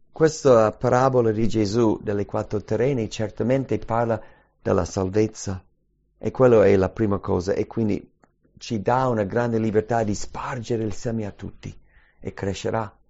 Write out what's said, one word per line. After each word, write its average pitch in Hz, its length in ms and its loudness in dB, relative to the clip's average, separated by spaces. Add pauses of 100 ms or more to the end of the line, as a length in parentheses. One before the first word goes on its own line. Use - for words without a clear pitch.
(120)
questa 131 600 4
parabola 123 600 2
di 110 160 0
Gesù 107 540 0
delle 101 240 -4
quattro 104 380 -6
terreni 117 460 -2
certamente 113 680 -2
parla 113 420 -2 (400)
della 95 260 0
salvezza, 95 800 -2 (540)
e 107 140 -6
quello 120 320 6
è 98 120 6
la 92 140 2
prima 101 300 -2
cosa, 95 340 -2
e - 140 -2
quindi 107 460 -4 (440)
ci 110 240 -6
dà 127 260 0
una 110 160 0
grande 113 360 -2
libertà 110 440 0
di 104 120 -2
spargere 120 680 -6
il 104 100 -4
seme 113 340 -6
a 95 40 -10
tutti, 95 420 -14 (460)
e - 140 -12
crescerà 98 600 -6 (160)